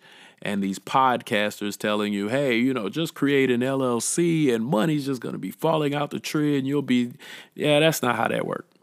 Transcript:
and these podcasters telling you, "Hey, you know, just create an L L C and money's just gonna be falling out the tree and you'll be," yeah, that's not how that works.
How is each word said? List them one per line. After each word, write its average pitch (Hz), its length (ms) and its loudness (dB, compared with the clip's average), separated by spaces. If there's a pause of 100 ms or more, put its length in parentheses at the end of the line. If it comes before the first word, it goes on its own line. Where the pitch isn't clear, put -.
(460)
and 101 160 -2
these 98 160 -2
podcasters 117 1000 0
telling 104 340 -2
you, 101 160 -2
"Hey, 127 300 0
you 131 160 2
know, 107 160 -4
just 160 240 -6
create 139 360 2
an 120 140 2
L 135 180 0
L 120 200 0
C 165 500 2
and 113 140 0
money's 156 400 0
just 135 160 -4
gonna 139 160 -8
be - 140 -8
falling 151 440 0
out 147 160 -2
the - 80 -6
tree 147 380 0
and 131 100 -2
you'll 143 140 0
be," 123 320 2 (420)
yeah, 147 240 2
that's 160 220 4
not 120 160 2
how 113 100 2
that - 180 0
works. - 220 -6 (160)